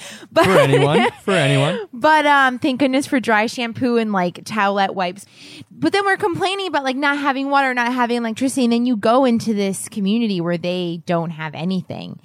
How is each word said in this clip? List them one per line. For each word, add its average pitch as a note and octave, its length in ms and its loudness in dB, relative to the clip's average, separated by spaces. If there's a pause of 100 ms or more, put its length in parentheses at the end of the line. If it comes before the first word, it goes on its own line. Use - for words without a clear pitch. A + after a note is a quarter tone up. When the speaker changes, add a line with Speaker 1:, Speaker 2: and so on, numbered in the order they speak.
(300)
Speaker 1:
But E4 140 2
Speaker 2:
For F#4+ 140 4
anyone. G4 520 4 (140)
For G3+ 80 -2
anyone. C#3+ 540 2
Speaker 1:
<laughs> - 80 -20
But, D4+ 320 4
um, C4+ 340 4
thank C4 220 0
goodness C4+ 260 0
for C4+ 140 0
dry G#3+ 240 2
shampoo A#3 500 -2
and, A3 160 0
like, F3+ 320 -2
towelette G3+ 500 0
wipes. F#3 320 -6 (460)
But D#4 220 -2
then G4 100 2
we're F#4+ 140 2
complaining F#4 500 -2
about, C#4+ 160 -2
like, C4 140 -2
not C#4+ 200 0
having C#4 320 -2
water, C#4 240 2
not B3 200 -2
having A#3+ 240 0
electricity. A#3+ 480 -2
And A#3 80 2
then A#3 120 0
you B3 120 0
go A#3 260 4
into A#3 300 2
this G3 340 -2
community G3+ 540 -2
where E3+ 160 -2
they F3 480 -4
don't E3+ 240 -2
have D#3 260 -10
anything. D3 680 -6